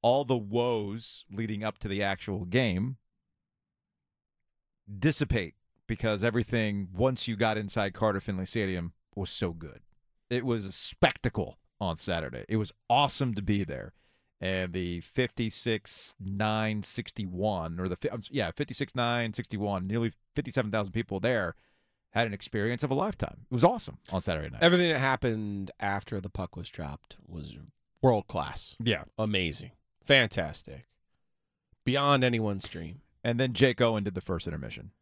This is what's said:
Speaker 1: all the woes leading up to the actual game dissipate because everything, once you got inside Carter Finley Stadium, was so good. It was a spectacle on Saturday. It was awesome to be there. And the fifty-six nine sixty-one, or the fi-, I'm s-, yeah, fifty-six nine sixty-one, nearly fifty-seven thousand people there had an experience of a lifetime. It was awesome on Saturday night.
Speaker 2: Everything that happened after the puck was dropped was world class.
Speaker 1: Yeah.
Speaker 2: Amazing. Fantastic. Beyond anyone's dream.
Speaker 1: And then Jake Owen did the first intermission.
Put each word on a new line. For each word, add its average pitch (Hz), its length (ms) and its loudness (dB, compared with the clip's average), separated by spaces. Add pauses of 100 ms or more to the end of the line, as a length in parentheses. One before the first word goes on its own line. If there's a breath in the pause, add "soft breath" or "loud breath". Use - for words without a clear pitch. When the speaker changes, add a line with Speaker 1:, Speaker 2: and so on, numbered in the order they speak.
Speaker 1:
all 131 220 4
the 127 120 2
woes 113 920 -2
leading 107 320 -4
up 107 160 -2
to 104 100 -6
the 98 140 0
actual 98 420 -2
game 113 520 0 (2000)
dissipate 117 560 2 (320)
because 110 380 0
everything, 110 680 0
once 120 360 2
you 110 80 -4
got 110 200 2
inside 101 380 -2
Carter 104 240 2
Finley 95 260 -4
Stadium, 92 480 -2 (220)
was 98 160 -4
so 87 220 -2
good. 80 280 -14 (480)
It 120 160 -2
was 117 200 0
a 95 80 -8
spectacle - 840 0 (220)
on 87 160 0
Saturday. 71 520 -4
It 110 80 0
was 107 160 0 (180)
awesome 135 440 2
to 101 80 -4
be 101 200 2
there. 67 300 -8 (480)
And 92 320 -2
the 87 300 -4
fifty-six - 1160 -2
nine 107 640 0
sixty-one, 92 960 -4
or 92 100 -2
the 90 60 0
fi-, - 180 -4
I'm 120 60 -6
s-, 101 140 -10
yeah, 110 180 0
fifty-six - 460 -4
nine 117 360 0
sixty-one, 101 540 -2
nearly 113 240 0 (240)
fifty-seven 113 380 0
thousand 104 200 0
people 101 280 -2
there 104 340 2 (560)
had 117 160 2
an 101 80 -4
experience 113 480 -2
of 135 80 -2
a 135 40 2
lifetime. - 540 -2
It 123 60 -4
was 117 100 6
awesome - 340 4 (120)
on 92 100 0
Saturday 76 300 -2
night. - 120 -2
Speaker 2:
Everything 175 280 6
that 147 80 2
happened 110 800 0
after 101 420 -2
the 92 80 -8
puck - 280 -6
was 87 140 -10
dropped - 540 -12
was 78 320 -12 (460)
world 117 240 6
class. - 560 -6
Speaker 1:
Yeah. 110 220 2 (120)
Speaker 2:
Amazing. 98 540 0 (340)
Fantastic. 92 840 2 (960)
Beyond 139 400 4
anyone's 110 440 2
dream. 85 340 -10 (200)
Speaker 1:
And 120 160 0
then 127 140 2
Jake 127 280 4
Owen 113 220 4
did 95 140 -2
the - 40 -2
first 87 280 -4
intermission. 76 420 -8 (120)